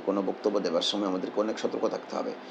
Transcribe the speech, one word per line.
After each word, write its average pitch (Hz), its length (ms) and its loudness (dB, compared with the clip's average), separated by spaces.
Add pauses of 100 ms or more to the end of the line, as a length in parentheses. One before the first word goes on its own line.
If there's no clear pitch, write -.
কোনো 98 160 2
বক্তব্য 101 380 2
দেবার 87 220 2
সময় 101 260 2
আমাদেরকে 92 340 0
অনেক 107 180 0
সতর্ক - 280 0
থাকতে - 280 -4
হবে। - 160 -2 (200)